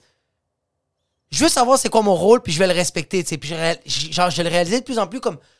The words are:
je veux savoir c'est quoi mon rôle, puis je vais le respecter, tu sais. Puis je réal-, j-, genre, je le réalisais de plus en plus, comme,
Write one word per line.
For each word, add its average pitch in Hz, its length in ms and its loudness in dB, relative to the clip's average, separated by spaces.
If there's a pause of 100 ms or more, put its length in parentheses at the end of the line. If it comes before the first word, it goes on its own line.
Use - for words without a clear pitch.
(1300)
je 147 100 -2
veux 330 80 6
savoir 254 280 4
c'est - 100 -2
quoi 220 140 2
mon 202 120 2
rôle, 220 280 4
puis 180 100 -6
je 151 80 -2
vais 190 80 4
le 180 60 2
respecter, 175 500 -4
tu - 60 -10
sais. 160 80 -4
Puis 147 100 -14
je 165 80 -8
réal-, 165 280 -2
j-, 143 280 -6
genre, 180 180 0
je 160 120 -4
le 165 60 -2
réalisais 175 320 0
de 240 40 -8
plus 240 160 -6
en 185 80 -2
plus, 233 120 -10
comme, 175 180 -6 (220)